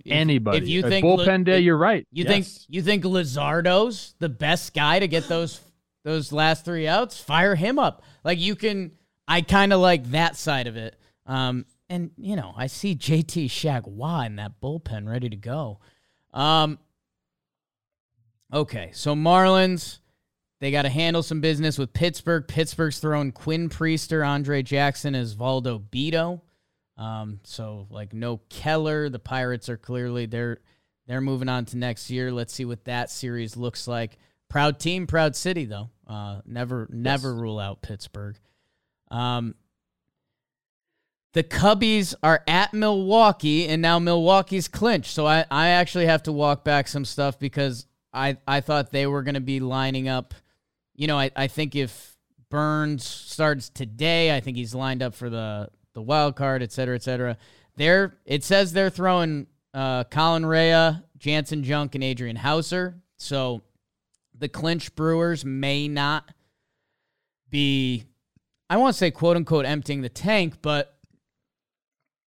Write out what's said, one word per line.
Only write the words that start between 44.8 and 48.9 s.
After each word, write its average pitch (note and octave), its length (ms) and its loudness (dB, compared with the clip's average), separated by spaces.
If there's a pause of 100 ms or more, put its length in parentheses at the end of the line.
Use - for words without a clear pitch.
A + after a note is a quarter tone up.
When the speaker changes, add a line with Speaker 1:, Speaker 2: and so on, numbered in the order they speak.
Speaker 1:
So D#3 160 -2
I, D#3+ 220 4
I D#3 200 2
actually F3 380 2
have D#3+ 160 4
to D#3+ 80 -4
walk C#3+ 340 0
back C#3+ 220 2
some C#3+ 180 -6
stuff C#3 340 -2
because C3+ 460 -4 (260)
I, C3+ 260 -2 (100)
I C#3 140 2
thought D3 300 -2